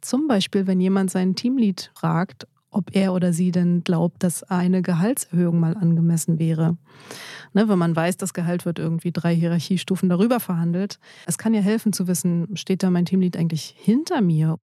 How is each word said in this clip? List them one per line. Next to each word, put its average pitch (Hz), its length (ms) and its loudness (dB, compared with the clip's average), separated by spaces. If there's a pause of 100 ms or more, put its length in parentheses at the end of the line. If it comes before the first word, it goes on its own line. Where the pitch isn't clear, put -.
Zum 302 280 -2
Beispiel, 196 380 0
wenn 185 140 2
jemand 190 300 2
seinen 185 260 0
Teamlead 240 580 -2
fragt, 165 520 -4 (240)
ob - 240 -4
er 190 180 2
oder 180 200 2
sie 175 200 0
denn 175 320 2
glaubt, 170 380 0
dass 175 200 -2
eine 180 400 0
Gehaltserhöhung 175 800 0
mal 165 160 0
angemessen 165 640 2
wäre. 160 360 0 (760)
Ne, 214 160 2
wenn 196 100 4
man 170 160 2
weiß, 165 220 0
das - 180 -8
Gehalt 175 300 -4
wird 170 160 -4
irgendwie 165 320 -4
drei 170 220 0
Hierarchiestufen 170 760 0
darüber 214 320 2
verhandelt. 175 580 -2 (280)
Es 175 120 -4
kann 226 160 0
ja 214 60 2
helfen 208 320 0
zu 180 160 -2
wissen, 175 480 -2
steht - 260 -2
da 185 80 2
mein 175 140 2
Teamlead 185 320 0
eigentlich 160 420 -4
hinter 294 420 0
mir? 160 380 2 (140)